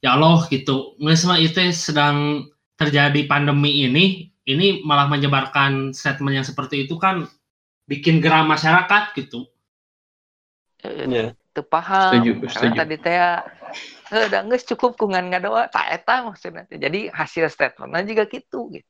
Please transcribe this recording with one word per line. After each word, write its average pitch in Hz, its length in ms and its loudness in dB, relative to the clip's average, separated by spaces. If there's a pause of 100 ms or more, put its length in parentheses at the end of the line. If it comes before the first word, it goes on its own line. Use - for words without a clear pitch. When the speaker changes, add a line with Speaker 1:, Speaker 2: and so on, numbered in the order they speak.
Speaker 1:
ya 131 160 2
Allah 160 320 6
gitu. 135 480 -2
Ngeus 160 320 2
mah 180 80 4
itu 160 240 2 (160)
sedang 147 720 0 (320)
terjadi 143 480 2
pandemi 143 560 2
ini, 175 480 2 (160)
ini 170 400 2
malah 143 240 4
menyebarkan 139 800 0
statement 139 480 -4
yang 131 80 -6
seperti 139 400 -6
itu 165 80 -6
kan 175 320 -2 (560)
bikin 143 400 2
geram 160 240 4
masyarakat 180 720 2
gitu. 127 240 -12 (1400)
Speaker 2:
Eh, - 240 -10
Speaker 3:
Iya. 120 320 -4 (160)
Speaker 2:
teu - 80 -6
paham. 185 560 2
Speaker 4:
Setuju, 117 140 4 (100)
Speaker 2:
Karena 127 160 -10
Speaker 4:
setuju. 117 240 0
Speaker 2:
tadi 156 160 -4
teh, 170 220 -2 (920)
heuh, 220 240 0
da 190 60 0 (100)
geus 247 160 0
cukup 247 320 -2
ku 208 140 -2
ngan 180 180 -2
ngadoa, 202 400 -2
tah - 240 -2
eta 240 320 -2
maksudna 175 400 -14
teh. - 160 -18
Jadi 175 320 -4
hasil 160 400 -4
statementna 143 480 -6
juga 214 240 -2
kitu - 480 -12
gitu. 147 180 -20